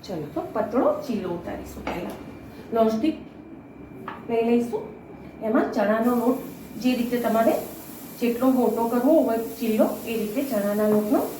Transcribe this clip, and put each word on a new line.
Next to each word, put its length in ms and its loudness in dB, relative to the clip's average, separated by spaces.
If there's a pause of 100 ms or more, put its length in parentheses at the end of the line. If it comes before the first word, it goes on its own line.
ચલો, 280 -6
તો 60 -2
પતળો 520 0
ચીલો 360 -4
ઉતારીશું. 560 -8
પહેલા 260 -6 (640)
નોનસ્ટિક 420 4 (1160)
લઈ 140 2
લઈશું, 380 2 (600)
એમાં 300 2
ચણાનો 440 2
લોટ 220 2 (440)
જે 120 4
રીતે 220 0
તમારે 360 4 (680)
જેટલો 300 4
મોટો 380 2
કરવો 340 6
હોય 160 2
ચીલો 460 2 (220)
એ 100 -4
રીતે 260 -2
ચણાના 460 2
લોટનો 520 2